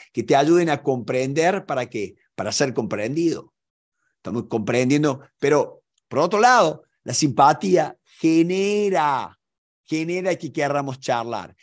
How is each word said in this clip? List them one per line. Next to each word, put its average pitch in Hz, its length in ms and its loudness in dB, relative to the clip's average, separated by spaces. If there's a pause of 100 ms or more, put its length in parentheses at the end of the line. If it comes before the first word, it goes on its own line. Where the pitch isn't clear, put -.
(140)
que 117 100 -4
te 147 120 2
ayuden 165 340 4
a 143 120 -2
comprender 139 840 -2
para 127 220 -4
qué, 104 280 -8 (180)
para 98 180 -6
ser 131 220 -2
comprendido. 123 800 -4 (640)
Estamos 104 300 -8
comprendiendo, 127 760 0 (180)
pero 143 440 0 (240)
por 117 120 -4
otro 180 200 0
lado, 220 440 4 (200)
la 123 100 -8
simpatía 151 920 2
genera, 170 1300 0 (460)
genera 170 520 -4
que 170 160 -10
querramos 139 480 -2
charlar, 117 640 -6